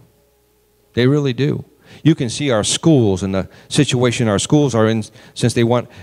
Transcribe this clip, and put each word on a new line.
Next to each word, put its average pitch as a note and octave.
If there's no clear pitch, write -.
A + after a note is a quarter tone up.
They A#2+
really C#3+
do. C#3+
You D#3
can C3
see C#3+
our G#2+
schools G#2+
and F#2+
the F#2+
situation B2
our G2+
schools C#3+
are A2
in A2+
since B2
they A#2+
want, A#2